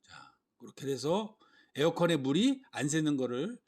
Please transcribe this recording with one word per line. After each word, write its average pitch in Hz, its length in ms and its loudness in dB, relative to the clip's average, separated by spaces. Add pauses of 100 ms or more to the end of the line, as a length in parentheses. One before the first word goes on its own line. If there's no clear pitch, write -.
자, 67 340 -20 (220)
그렇게 120 280 -12
돼서 156 520 -2 (380)
에어컨에 165 400 2
물이 175 460 2 (100)
안 127 160 -2
새는 151 280 0
거를 127 520 -4